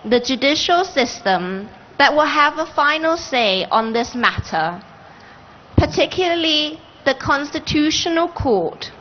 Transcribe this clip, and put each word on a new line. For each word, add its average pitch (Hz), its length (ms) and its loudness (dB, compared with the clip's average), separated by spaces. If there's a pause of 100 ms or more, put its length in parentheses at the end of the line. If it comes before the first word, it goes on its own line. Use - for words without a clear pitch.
the 233 160 2
judicial 285 640 0
system 196 840 -2 (300)
that 277 160 6
will 302 120 4
have 294 320 2
a 320 80 -4
final 320 500 0
say 214 480 0
on 226 280 0
this 240 220 -4
matter, 180 680 -2 (960)
particularly 320 1000 0 (260)
the 262 100 2
Constitutional 311 1120 0
Court. 208 720 -2